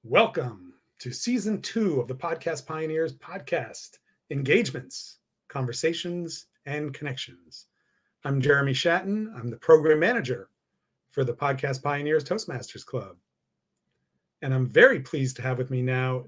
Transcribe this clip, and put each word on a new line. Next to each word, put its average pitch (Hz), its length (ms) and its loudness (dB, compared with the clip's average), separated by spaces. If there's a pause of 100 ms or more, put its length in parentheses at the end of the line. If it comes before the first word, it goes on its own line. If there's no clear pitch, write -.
Welcome 123 680 0 (280)
to 123 120 -10
season 214 480 -2
two 190 400 0
of 117 80 -4
the 131 60 -4
Podcast 165 500 -4
Pioneers 156 520 -2
podcast, - 800 -8 (320)
Engagements, 139 880 -2 (300)
Conversations, 165 960 -4 (180)
and 147 300 -6
Connections. - 720 -12 (580)
I'm 139 160 0
Jeremy 139 320 4
Shatton. 190 640 0
I'm 120 140 -8
the 113 80 -12
program 156 400 8
manager 147 500 0 (640)
for 135 120 -2
the 131 120 -2
Podcast 139 480 -2
Pioneers 147 420 0
Toastmasters - 640 -6
Club. 95 300 -8 (1200)
And 135 140 -2
I'm 131 120 2
very 175 340 8
pleased 131 360 -4
to 127 60 -10
have 131 160 -2
with 127 120 -4
me 127 120 -2
now 127 460 0